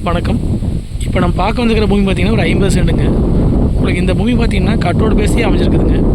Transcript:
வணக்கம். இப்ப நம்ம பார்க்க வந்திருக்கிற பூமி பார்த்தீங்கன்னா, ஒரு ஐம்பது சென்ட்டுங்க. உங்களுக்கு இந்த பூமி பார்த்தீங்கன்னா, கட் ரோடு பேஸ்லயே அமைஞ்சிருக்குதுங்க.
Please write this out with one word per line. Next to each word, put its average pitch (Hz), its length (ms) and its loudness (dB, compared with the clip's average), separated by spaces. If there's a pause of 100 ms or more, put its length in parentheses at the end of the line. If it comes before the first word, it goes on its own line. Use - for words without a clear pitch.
வணக்கம். 170 340 -2 (600)
இப்ப - 180 -2
நம்ம 180 160 0
பார்க்க 214 280 -2
வந்திருக்கிற 214 340 2
பூமி 196 160 0
பார்த்தீங்கன்னா, 185 200 0
ஒரு - 80 0
ஐம்பது 185 400 0
சென்ட்டுங்க. - 260 2 (460)
உங்களுக்கு - 480 0
இந்த 185 140 0
பூமி 214 200 0
பார்த்தீங்கன்னா, 208 440 0
கட் 175 200 -2
ரோடு 220 160 2
பேஸ்லயே 220 340 0
அமைஞ்சிருக்குதுங்க. - 540 2 (120)